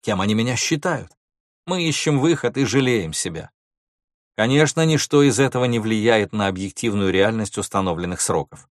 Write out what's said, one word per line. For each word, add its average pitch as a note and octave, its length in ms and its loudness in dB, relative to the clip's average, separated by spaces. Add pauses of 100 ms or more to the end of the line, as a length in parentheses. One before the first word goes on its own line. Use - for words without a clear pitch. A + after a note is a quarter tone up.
Кем G2+ 180 -2
они G#2 140 0
меня A2+ 220 -2
считают? D#3 560 -4 (560)
Мы F3+ 160 -2
ищем D3 360 0
выход C#3+ 380 0
и C3+ 80 0
жалеем A#2 480 0
себя. - 380 -8 (840)
Конечно, C#3+ 480 2
ничто D3 380 4
из B2+ 180 4
этого B2+ 260 2
не A#2+ 120 0
влияет A2 560 2
на G#2 140 0
объективную G2 640 -2
реальность G#2 480 0
установленных F2+ 640 -4
сроков. - 560 -4